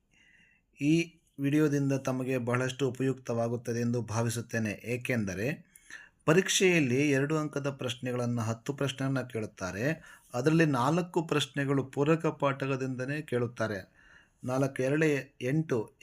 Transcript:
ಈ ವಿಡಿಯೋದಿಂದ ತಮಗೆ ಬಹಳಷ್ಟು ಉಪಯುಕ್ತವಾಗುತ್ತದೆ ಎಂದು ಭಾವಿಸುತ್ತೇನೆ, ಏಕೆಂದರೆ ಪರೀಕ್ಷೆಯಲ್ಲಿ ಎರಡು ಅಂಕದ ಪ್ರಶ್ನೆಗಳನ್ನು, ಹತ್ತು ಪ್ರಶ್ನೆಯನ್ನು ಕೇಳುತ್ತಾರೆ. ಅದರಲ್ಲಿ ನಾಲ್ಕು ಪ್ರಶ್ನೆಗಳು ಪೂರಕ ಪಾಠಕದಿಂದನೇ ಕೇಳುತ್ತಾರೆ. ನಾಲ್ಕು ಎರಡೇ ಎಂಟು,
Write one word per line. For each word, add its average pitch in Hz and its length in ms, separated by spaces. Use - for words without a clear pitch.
ಈ 165 340
ವಿಡಿಯೋದಿಂದ 139 520
ತಮಗೆ 131 460
ಬಹಳಷ್ಟು 127 500
ಉಪಯುಕ್ತವಾಗುತ್ತದೆ 120 920
ಎಂದು 120 220
ಭಾವಿಸುತ್ತೇನೆ, 113 800
ಏಕೆಂದರೆ 117 920
ಪರೀಕ್ಷೆಯಲ್ಲಿ 160 840
ಎರಡು 143 260
ಅಂಕದ 147 340
ಪ್ರಶ್ನೆಗಳನ್ನು, 123 720
ಹತ್ತು 113 300
ಪ್ರಶ್ನೆಯನ್ನು 135 560
ಕೇಳುತ್ತಾರೆ. 107 880
ಅದರಲ್ಲಿ 156 320
ನಾಲ್ಕು 156 560
ಪ್ರಶ್ನೆಗಳು 139 600
ಪೂರಕ 151 420
ಪಾಠಕದಿಂದನೇ 135 960
ಕೇಳುತ್ತಾರೆ. 113 720
ನಾಲ್ಕು 131 380
ಎರಡೇ 143 600
ಎಂಟು, 131 500